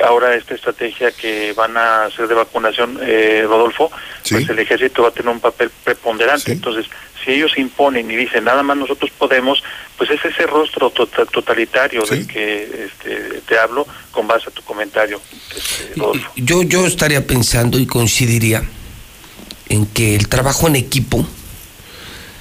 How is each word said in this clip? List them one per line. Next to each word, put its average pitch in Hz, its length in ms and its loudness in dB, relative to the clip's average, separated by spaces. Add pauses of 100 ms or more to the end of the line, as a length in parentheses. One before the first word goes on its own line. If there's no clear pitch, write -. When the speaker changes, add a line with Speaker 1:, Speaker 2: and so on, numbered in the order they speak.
Speaker 1:
ahora 120 300 4
esta 117 200 -4
estrategia 117 560 -4
que 107 420 -4
van 113 240 0
a 113 280 4
hacer 110 220 -4
de 113 80 2
vacunación, 113 680 0
eh, 110 460 4
Rodolfo, 113 440 2 (320)
Speaker 2:
Sí. - 120 -2
Speaker 1:
pues 131 140 0
el 113 100 -2
ejército 123 440 0
va 117 60 6
a - 40 -4
tener 120 160 -4
un 117 100 -2
papel 117 300 0 (140)
preponderante. 120 600 0
Speaker 2:
Sí. 120 80 -2
Speaker 1:
Entonces, 113 320 -4 (380)
si 131 80 -2
ellos 147 260 2
imponen 131 540 0
y 113 40 -4
dicen, 120 280 0
"Nada 127 200 4
más 143 140 0
nosotros 139 400 -2
podemos", 131 460 2 (340)
pues - 140 0
es 147 140 -2
ese 170 220 -2
rostro 147 420 2
tota-, 117 360 0
totalitario 120 800 0
Speaker 2:
Sí. 107 100 -2
Speaker 1:
del 104 120 -4
que, 107 360 -4 (240)
este, 104 600 -10
te 113 120 2
hablo 120 280 2 (240)
con 110 160 -2
base 113 220 2
a - 20 -16
tu - 120 -16
comentario, 104 580 -4 (340)
este, - 440 -8
Rodolfo. - 360 -2
Speaker 3:
Yo, 151 280 2
yo 175 220 2
estaría 151 400 2
pensando 120 540 2
y 131 80 2
coincidiría 113 760 2 (1080)
en 104 180 2
que 107 280 0
el 104 120 2
trabajo 135 400 2
en 151 80 4
equipo - 500 0 (1160)